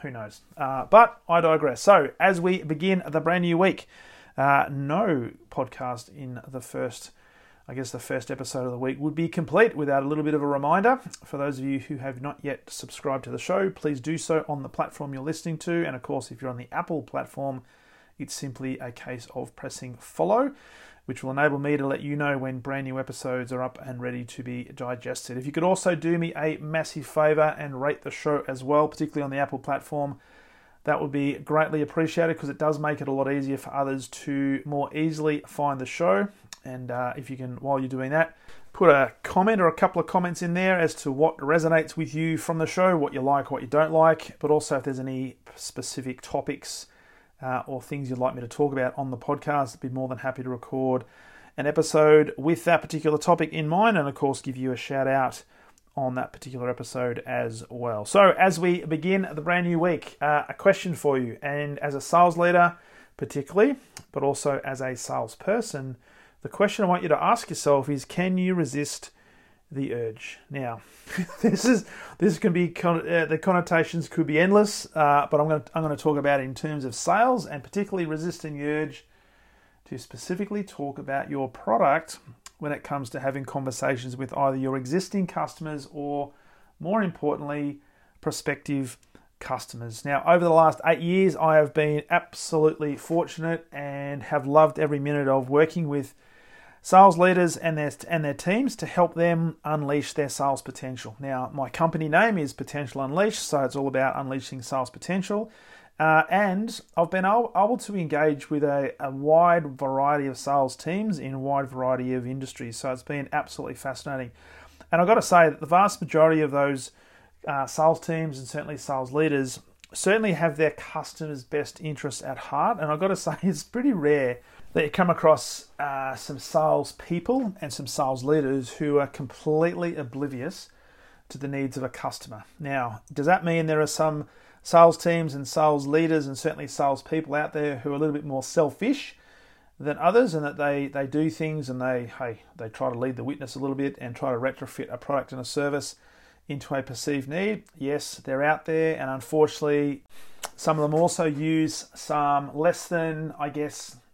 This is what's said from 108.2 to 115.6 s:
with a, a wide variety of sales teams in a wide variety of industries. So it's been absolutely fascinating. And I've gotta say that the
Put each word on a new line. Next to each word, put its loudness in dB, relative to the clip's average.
with 0
a, 0
a -6
wide 4
variety 0
of -4
sales 0
teams -4
in -8
a -6
wide -2
variety -2
of -4
industries. -10
So -6
it's -8
been -8
absolutely -6
fascinating. -8
And 4
I've 6
gotta 8
say 8
that -6
the -10